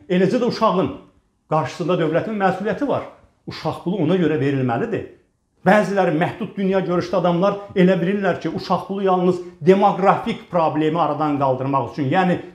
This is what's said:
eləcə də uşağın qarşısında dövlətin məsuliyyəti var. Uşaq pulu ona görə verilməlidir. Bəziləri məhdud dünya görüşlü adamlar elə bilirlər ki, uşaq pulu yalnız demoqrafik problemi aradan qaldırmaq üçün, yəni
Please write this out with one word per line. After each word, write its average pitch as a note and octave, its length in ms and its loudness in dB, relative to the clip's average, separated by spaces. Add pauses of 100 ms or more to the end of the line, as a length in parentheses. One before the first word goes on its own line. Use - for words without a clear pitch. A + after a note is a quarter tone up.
(100)
eləcə F#3+ 280 2
də A#3+ 120 0
uşağın F3+ 420 0 (580)
qarşısında D#3 480 -2
dövlətin E3+ 400 -2
məsuliyyəti F#3+ 500 -2
var. B2 200 -4 (420)
Uşaq - 320 -8
pulu F3+ 220 -2
ona E3 100 2
görə D#3 240 2
verilməlidir. C3 720 -2 (580)
Bəziləri F#3+ 500 2
məhdud D#3+ 400 -4
dünya F#3+ 240 0
görüşlü F3 380 -2
adamlar F3+ 400 2 (180)
elə F#3 240 6
bilirlər F#3+ 400 -2
ki, D#3+ 80 -6
uşaq F3+ 380 -4
pulu G3 180 -6
yalnız F3+ 380 2 (180)
demoqrafik F#3+ 920 2
problemi D#3 500 0
aradan D3 380 -2
qaldırmaq C3 520 0
üçün, D3 180 -4
yəni F3+ 300 2 (160)